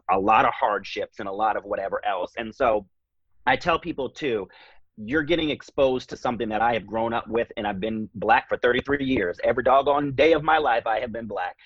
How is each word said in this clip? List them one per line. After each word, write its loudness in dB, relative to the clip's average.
a 2
lot 4
of 2
hardships, -4
and -8
a -8
lot 0
of -6
whatever -6
else. -4
And -8
so 0
I 4
tell 0
people, -8
too, -4
you're -2
getting 0
exposed 0
to -10
something -4
that 0
I 2
have -2
grown -2
up -4
with, 0
and -4
I've -4
been -4
Black 2
for -2
thirty-three 0
years. 0
Every 0
doggone 2
day 6
of 2
my 4
life, 0
I 0
have -6
been -8
Black. -6